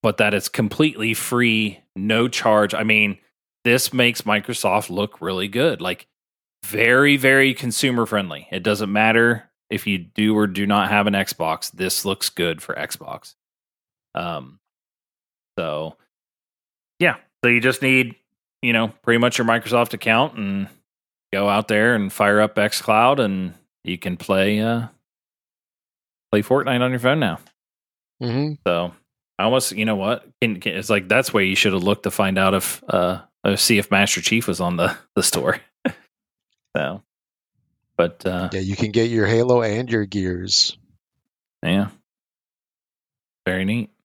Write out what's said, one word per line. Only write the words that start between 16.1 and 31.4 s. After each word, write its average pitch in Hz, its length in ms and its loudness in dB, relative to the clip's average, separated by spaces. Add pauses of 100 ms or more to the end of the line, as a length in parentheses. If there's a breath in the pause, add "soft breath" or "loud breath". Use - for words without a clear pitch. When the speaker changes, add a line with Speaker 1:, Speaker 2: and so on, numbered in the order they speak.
Speaker 1:
yeah. 170 160 2 (280)
So 120 60 4
you 120 100 4
just 123 220 0
need, 131 340 2 (460)
you 120 120 0
know, 110 160 2 (120)
pretty 117 160 2
much 120 220 2
your 117 80 0
Microsoft 117 460 0
account 117 440 0
and 98 300 -4 (680)
go 101 160 0
out 104 180 0
there 110 280 2
and 98 180 -2
fire 104 280 4
up 107 140 2
xCloud, 113 640 2
and 95 360 -2 (280)
you 90 140 -6
can 90 200 -6
play, 101 420 0
uh, 117 280 -2 (1400)
play 104 120 2
Fortnite 131 380 0
on 127 100 0
your 123 80 -4
phone 131 200 2
now. 95 200 -2 (840)
Speaker 2:
Mm-hmm. 135 320 -4 (140)
Speaker 1:
So 87 260 -2 (460)
I 98 40 0
almost, 123 280 0
you 107 140 -4
know 110 100 0
what? 98 320 -4 (140)
Can, 107 180 -2
can, 95 160 -6
it's 92 140 -8
like, 98 180 0
that's 120 260 0
why 104 80 4